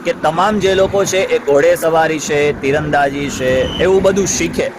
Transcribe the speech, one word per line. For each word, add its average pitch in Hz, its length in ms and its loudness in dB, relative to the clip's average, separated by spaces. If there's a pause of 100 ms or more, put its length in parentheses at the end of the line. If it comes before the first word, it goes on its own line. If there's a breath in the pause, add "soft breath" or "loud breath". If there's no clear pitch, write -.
કે 170 100 -2
તમામ 180 460 0
જે 190 160 2
લોકો 190 300 2
છે 185 120 -2
એ 165 220 0
ઘોડે 151 360 4
સવારી 160 440 0
છે, 147 420 -2
તીરંદાજી 143 680 0
છે, 127 480 -2
એવું 190 240 2
બધું 190 260 2
શીખે. 165 380 -4 (120)